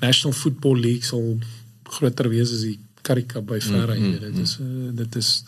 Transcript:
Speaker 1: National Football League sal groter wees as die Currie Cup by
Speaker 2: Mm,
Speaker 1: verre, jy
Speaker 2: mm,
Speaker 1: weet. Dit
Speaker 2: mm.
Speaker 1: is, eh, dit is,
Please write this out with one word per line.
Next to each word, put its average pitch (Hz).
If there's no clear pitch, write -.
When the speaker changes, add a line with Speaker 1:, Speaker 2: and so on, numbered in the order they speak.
Speaker 1:
National 131
Football 131
League 120
sal 117
groter -
wees 117
as 113
die 110
Currie 123
Cup 107
by 110
Speaker 2:
Mm, 107
Speaker 1:
verre, 110
jy 113
Speaker 2:
mm, 98
Speaker 1:
weet. 85
Dit -
Speaker 2:
mm. 185
Speaker 1:
is, -
eh, 127
dit 117
is, -